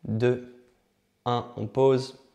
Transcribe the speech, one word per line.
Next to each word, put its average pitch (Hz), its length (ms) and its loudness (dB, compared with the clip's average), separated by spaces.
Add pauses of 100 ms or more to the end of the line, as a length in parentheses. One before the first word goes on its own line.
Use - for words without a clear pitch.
deux, 123 500 -2 (680)
un, 120 200 -2 (120)
on 107 100 -8
pose. 131 520 2 (160)